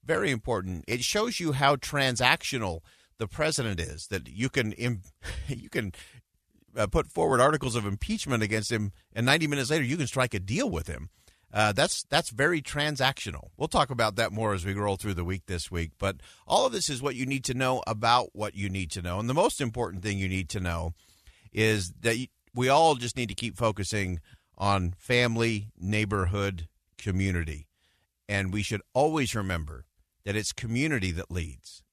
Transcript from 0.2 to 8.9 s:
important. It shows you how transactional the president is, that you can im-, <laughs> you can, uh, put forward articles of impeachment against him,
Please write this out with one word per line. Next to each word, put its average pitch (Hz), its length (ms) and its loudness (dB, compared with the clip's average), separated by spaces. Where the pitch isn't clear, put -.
important. 95 560 -4
It 123 160 -2
shows 214 380 0
you 160 100 0
how 139 240 4
transactional 127 1040 0
the 110 100 -4
president 123 540 -2
is, 76 260 -8
that 95 220 -6
you 107 200 -2
can 110 220 0
im-, 113 300 -4
<laughs> - 220 -8
you 120 220 -8
can, 104 220 -4
uh, 110 120 2
put 151 200 2
forward 151 340 4
articles 135 340 4
of 110 100 0
impeachment 120 560 -2
against 107 300 0
him, 107 200 0